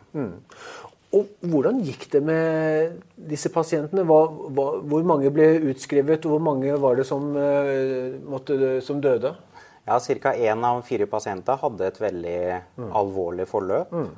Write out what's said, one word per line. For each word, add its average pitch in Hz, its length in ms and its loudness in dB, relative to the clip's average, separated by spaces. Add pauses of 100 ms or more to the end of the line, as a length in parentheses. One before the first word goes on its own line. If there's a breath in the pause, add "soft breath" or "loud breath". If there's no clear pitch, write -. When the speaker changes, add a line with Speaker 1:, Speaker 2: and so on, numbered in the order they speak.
(140)
Speaker 1:
Mm. 123 200 -6 (800 loud breath)
Og 202 140 2 (140)
hvordan 175 400 2
gikk 143 300 -8
det 143 120 2
med 160 800 0 (140)
disse 151 340 -6
pasientene? 160 540 0
Hva, 160 240 8 (240)
hva, 139 300 0
hvor 147 220 0
mange 147 280 4
ble 156 280 6 (120)
utskrevet, 143 540 0
og 160 60 0
hvor 151 120 2
mange 143 340 0
var 135 180 4
det 135 120 2
som, 143 300 -4
ø, 135 880 0
måtte, 135 540 0
som 143 200 -4
døde? 135 340 2 (520 loud breath)
Speaker 2:
Ja, 113 120 2
cirka 131 340 0
en 113 320 0
av 123 160 0
fire 107 240 -2
pasienter 104 560 -4
hadde 113 240 -4
et 95 160 -4
veldig 90 600 -4 (140)
Speaker 1:
Mm. 117 160 -10
Speaker 2:
alvorlig 95 560 -2
forløp, 107 440 -2
Speaker 1:
Mm. 156 260 -6